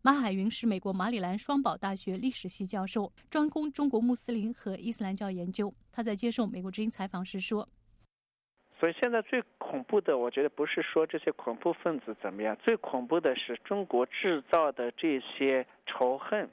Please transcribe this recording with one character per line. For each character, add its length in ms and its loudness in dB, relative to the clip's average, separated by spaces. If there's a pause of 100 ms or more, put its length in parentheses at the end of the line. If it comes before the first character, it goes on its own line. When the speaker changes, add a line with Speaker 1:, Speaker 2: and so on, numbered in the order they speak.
Speaker 1:
马 120 8
海 180 2
云 180 2
是 160 -4
美 140 4
国 140 -2
马 160 0
里 100 -2
兰 180 -2
双 240 0
堡 140 2
大 180 0
学 220 -4
历 160 0
史 160 -8
系 180 -6
教 220 -4
授， 240 -2 (180)
专 200 2
攻 200 -2
中 200 0
国 100 4
穆 160 4
斯 160 -8
林 220 -2
和 240 -6
伊 120 -6
斯 140 -4
兰 100 -2
教 160 -4
研 220 -4
究。 220 -2 (180)
他 100 -6
在 140 -2
接 160 -2
受 160 0
美 140 -6
国 100 -6
之 100 -6
音 80 0
采 160 -6
访 180 -6
时 140 -8
说： 300 -2 (1120)
Speaker 2:
“所 100 4
以 80 -2
现 140 2
在 100 4
最 220 -2 (140)
恐 260 -6
怖 160 2
的， 180 2
我 140 0
觉 100 0
得 60 4
不 180 0
是 160 -2
说 240 2
这 140 -6
些 140 0
恐 240 -6
怖 160 0
分 260 -2
子 240 -8
怎 100 -6
么 80 -8
样， 220 0
最 140 4
恐 280 -4
怖 140 2
的 160 2
是 300 -6
中 220 -2
国 180 4
制 440 0
造 220 4
的 220 -2
这 260 0
些 480 0 (180)
仇 320 2
恨 360 -2